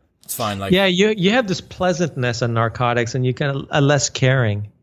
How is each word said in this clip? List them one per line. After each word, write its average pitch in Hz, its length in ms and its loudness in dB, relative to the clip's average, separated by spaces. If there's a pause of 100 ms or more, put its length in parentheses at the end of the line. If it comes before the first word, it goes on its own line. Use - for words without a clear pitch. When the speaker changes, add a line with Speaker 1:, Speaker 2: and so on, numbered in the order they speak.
(240)
Speaker 1:
It's - 100 -10
fine. 196 240 -4
Like 196 140 -2
Speaker 2:
Yeah, 196 140 4
you, 196 300 2
you 190 140 2
have 240 160 2
this 185 140 -4
pleasantness 151 840 -2
in 117 120 0
narcotics, 117 600 0
and 127 100 0
you 127 100 2
can, 139 360 -4
are 156 100 2
less 139 300 2
caring, 113 580 0 (140)